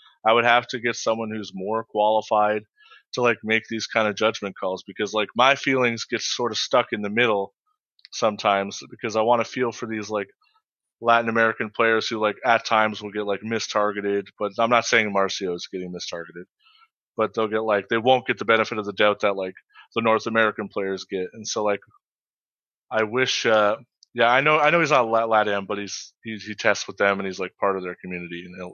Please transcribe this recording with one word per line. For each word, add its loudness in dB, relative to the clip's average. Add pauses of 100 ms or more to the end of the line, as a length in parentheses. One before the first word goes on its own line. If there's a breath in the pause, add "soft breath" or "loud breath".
(260 soft breath)
I 6
would 4
have 4
to -8
get -4
someone -2
who's -8
more -4
qualified 2 (500 soft breath)
to, -6
like, 2
make 0
these -6
kind 0
of -2
judgment -2
calls, -4
because, -6
like, -2
my 4
feelings 0
get -4
sort -4
of -6
stuck 0
in -4
the -4
middle 0 (580)
sometimes, 0
because -8
I 4
wanna 2
feel -4
for -12
these, -6
like, -4 (720)
Latin 4
American 2
players 2
who, -4
like, 0 (100)
at 4
times 2
will -10
get, -4
like, -2
mistargeted. -2 (100)
But -4
I'm 2
not 4
saying 2
Marcio -2
is -12
getting -8
mistargeted, -12 (720 soft breath)
but -2
they'll 0
get, -2
like, 0
they 0
won't 2
get -2
the -10
benefit 2
of -4
the -6
doubt 2
that, 0
like, -6 (420 loud breath)
the 0
North 2
American 0
players -4
get. -4
And -14
so, -4
like, 0 (1120)
I 0
wish, -2
uh, 4 (360)
yeah, 4
I 4
know, 2
I 4
know 2
he's 0
not 4
Lat-, 2
LatAm, 2
but -4
he's, -10
he, -10
he -12
tests 0
with -12
them 2
and -6
he's, -8
like, -8
part 0
of -6
their -10
community -12
in, -14